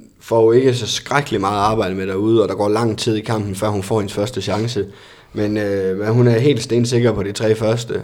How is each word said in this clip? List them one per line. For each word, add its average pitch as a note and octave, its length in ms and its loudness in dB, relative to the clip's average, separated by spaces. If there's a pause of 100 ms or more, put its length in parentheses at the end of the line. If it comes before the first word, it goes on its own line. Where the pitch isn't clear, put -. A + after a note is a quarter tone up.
(200)
får A2+ 240 2
jo A2+ 80 6
ikke B2+ 220 4
så A2+ 140 -4
skrækkelig B2+ 540 -2
meget G2+ 180 0
arbejde G#2 360 0
med F#2+ 120 -4
derude, G#2 360 2
og F#2+ 60 0
der F#2+ 60 -4
går G#2 140 0
lang A2 300 0
tid A2 160 0
i G#2+ 60 -2
kampen, G#2 340 -4
før G#2+ 120 -2
hun G2+ 160 -2
får G#2+ 160 -2
hendes G2 140 -4
første G#2 280 -4
chance. G#2 440 -4 (480)
Men, G#2 240 -2
øh, G2 400 -2
men G#2 100 -4
hun A#2+ 200 4
er A2+ 120 4
helt C#3+ 240 2
stensikker A#2+ 500 2
på G2+ 100 -2
de G2 80 -4
tre A2 240 0
første, A2 480 -2